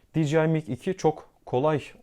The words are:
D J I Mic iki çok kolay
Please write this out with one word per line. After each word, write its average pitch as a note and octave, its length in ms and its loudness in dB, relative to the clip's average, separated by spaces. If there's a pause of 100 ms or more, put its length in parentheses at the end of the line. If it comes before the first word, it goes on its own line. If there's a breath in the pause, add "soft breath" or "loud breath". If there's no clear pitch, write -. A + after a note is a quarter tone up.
(160 soft breath)
D D#3+ 80 2
J D#3 220 2
I - 20 2
Mic D#3 260 0
iki F#3 240 -6
çok - 320 -2 (160)
kolay C#3+ 360 0 (220)